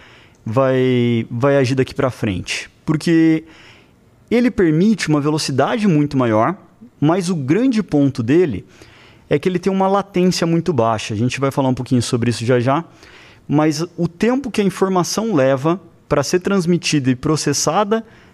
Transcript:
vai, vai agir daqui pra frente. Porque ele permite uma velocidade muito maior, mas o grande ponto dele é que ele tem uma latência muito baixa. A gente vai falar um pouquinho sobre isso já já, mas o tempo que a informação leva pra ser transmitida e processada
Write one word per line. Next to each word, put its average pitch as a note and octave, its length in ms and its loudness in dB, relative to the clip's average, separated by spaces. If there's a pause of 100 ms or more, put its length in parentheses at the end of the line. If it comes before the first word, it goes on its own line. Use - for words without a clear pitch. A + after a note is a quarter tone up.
(440)
vai, B2 840 0
vai C#3 280 0
agir C3+ 180 2
daqui D3+ 200 -2
pra C3 160 -2
frente. - 600 -6 (140)
Porque D#3+ 600 2 (880)
ele A#3+ 200 2
permite F3+ 580 2
uma D3+ 120 2
velocidade D#3 680 -2
muito D3 280 0
maior, A#2+ 400 0 (440)
mas E3+ 300 2
o F#3+ 60 -2
grande G#3 480 0
ponto C#3 360 0
dele B2+ 440 0 (640)
é D3 100 0
que F#3 100 -4
ele F3+ 120 -2
tem F#3+ 120 -2
uma F#3+ 140 0
latência F#3+ 580 0
muito E3 280 0
baixa. A2+ 420 0
A - 20 -4
gente A#2+ 220 -2
vai C3+ 140 0
falar C3+ 160 0
um B2+ 60 0
pouquinho B2 280 0
sobre A#2 280 -2
isso A#2 140 -4
já B2 140 2
já, C3+ 260 0 (640)
mas D3+ 360 0 (120)
o E3 120 -2
tempo B3 420 -2
que G#3 100 -2
a G3+ 40 2
informação F#3+ 680 -2
leva C3+ 460 2 (280)
pra C#3+ 160 0
ser F3+ 160 -2
transmitida E3 680 0
e B2+ 40 0
processada D#3 880 -2 (300)